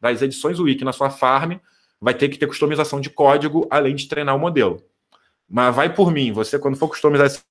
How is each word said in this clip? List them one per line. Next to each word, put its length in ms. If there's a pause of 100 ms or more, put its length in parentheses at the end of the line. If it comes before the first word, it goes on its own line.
das 200
edições 380
Wiki 240
na 100
sua 180
farm, 420 (480)
vai 120
ter 160
que 80
ter 120
customização 520
de 80
código, 640
além 240
de 140
treinar 260
o 60
modelo. 420 (640)
Mas 280
vai 180
por 160
mim, 220
você 260
quando 160
for 140
customizar 380
esse 240